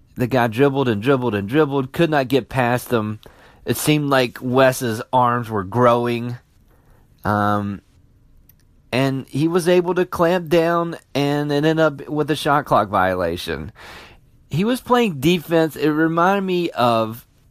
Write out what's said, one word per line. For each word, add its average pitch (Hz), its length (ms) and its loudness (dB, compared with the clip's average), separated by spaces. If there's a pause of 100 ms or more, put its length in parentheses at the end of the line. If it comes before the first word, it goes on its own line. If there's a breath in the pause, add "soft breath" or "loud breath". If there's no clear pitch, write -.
(160)
The 123 100 -2
guy 120 220 2
dribbled 135 400 2
and 104 120 0
dribbled 123 340 0
and 101 140 -4
dribbled, 139 460 -2
could 165 160 0
not 139 180 0
get 127 220 0
past 123 420 -2
him. 107 280 -2 (440 loud breath)
It 120 140 -4
seemed 151 320 0
like 127 320 0
Wes's 127 580 2 (100)
arms 120 380 0
were 104 160 -4
growing. 120 720 0 (880 soft breath)
Um, 104 560 0 (1120)
and 135 340 -2
he 151 220 -2
was 170 200 0
able 180 260 2
to 180 100 2
clamp 175 440 0
down, 170 500 0 (160)
and 147 360 0
it 147 140 2
ended 160 160 2
up 147 300 0
with 151 200 -2
a 151 60 -2
shot 147 300 0
clock 107 240 2
violation. 90 840 -2 (800 loud breath)
He 165 140 0
was 247 180 -2
playing 226 380 0
defense. 160 560 0
It 143 120 0
reminded 165 540 2
me 180 300 -2
of, 117 540 -2 (240)